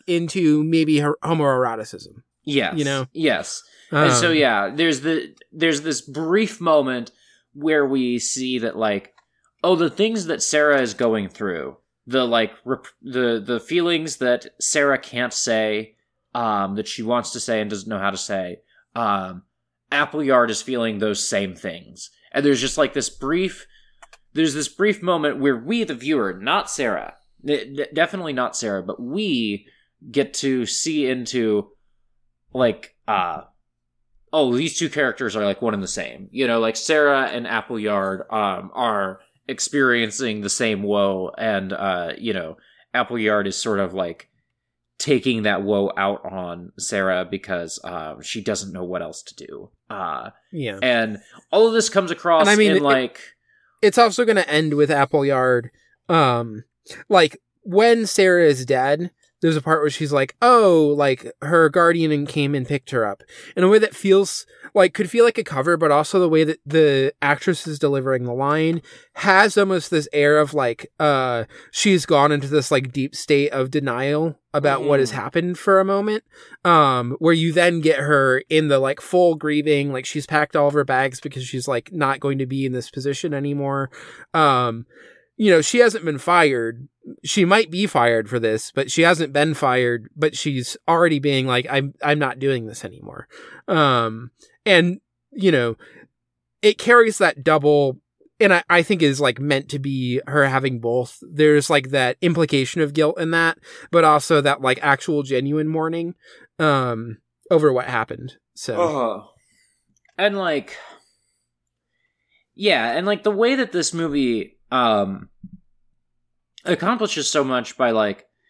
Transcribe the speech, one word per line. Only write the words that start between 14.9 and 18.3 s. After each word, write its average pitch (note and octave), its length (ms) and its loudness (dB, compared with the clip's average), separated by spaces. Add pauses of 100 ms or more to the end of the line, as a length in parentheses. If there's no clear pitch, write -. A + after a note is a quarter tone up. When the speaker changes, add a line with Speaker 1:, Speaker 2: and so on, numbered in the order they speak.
Speaker 2:
can't B2 340 -6
say, A2 640 -2 (380)
um, G#2 420 -2
that G#2 100 -6
she - 160 -10
wants A#2 300 -4
to A#2+ 80 -10
say A2 220 -2
and G#2 80 -8
doesn't G2+ 180 -10
know G#2+ 100 -6
how G2 120 -4
to F#2+ 80 -6
say, F#2 420 -8 (340)